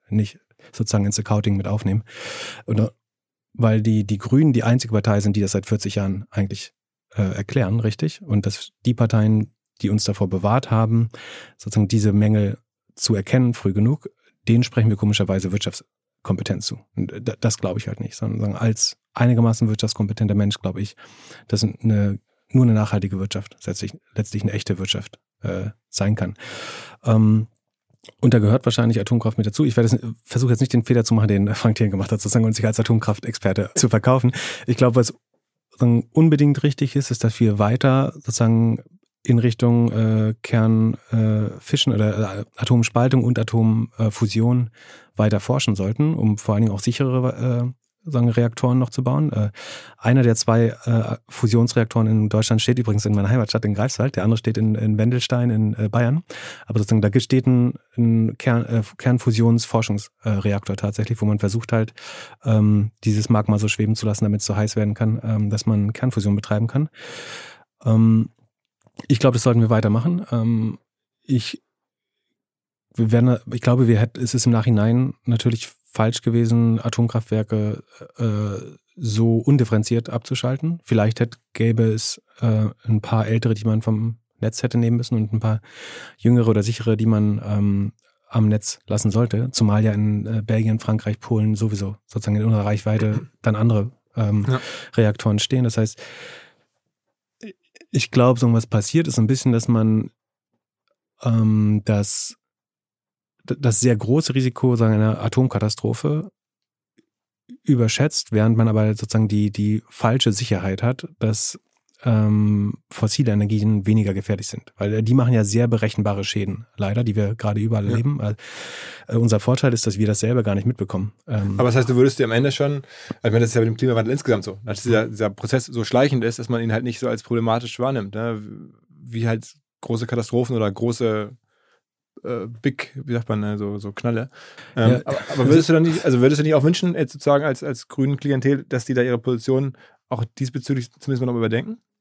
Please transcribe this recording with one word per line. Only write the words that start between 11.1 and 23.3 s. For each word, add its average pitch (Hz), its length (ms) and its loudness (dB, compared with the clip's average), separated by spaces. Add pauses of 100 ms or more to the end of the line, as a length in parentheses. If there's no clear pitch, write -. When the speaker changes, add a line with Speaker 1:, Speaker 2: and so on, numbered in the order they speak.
Speaker 1:
sozusagen 104 320 -2
diese 107 240 2
Mängel 107 440 2 (380)
zu - 200 -2
erkennen, 120 380 0
früh 95 200 -4
genug, 113 340 0 (400)
denen 120 160 4
sprechen 110 260 0
wir 101 80 0
komischerweise 95 540 0
Wirtschaftskompetenz - 1160 -6
zu. - 120 -8 (160)
Und, - 160 -6
äh, 110 100 -14
da-, 110 180 -6
das - 180 0
glaube 98 220 -6
ich - 100 -10
halt 107 100 -8
nicht, 110 160 -10
sondern, 110 240 -6
sagen, 101 160 -4
als - 420 -2 (180)
einigermaßen 117 520 2
wirtschaftskompetenter 107 640 -2
Mensch 101 260 0
glaube 92 220 -6
ich, 104 140 -8 (520)
dass 110 160 0
eine, 104 560 0 (300)
nur 127 140 4
eine 117 100 6
nachhaltige 98 460 0
Wirtschaft 98 460 -8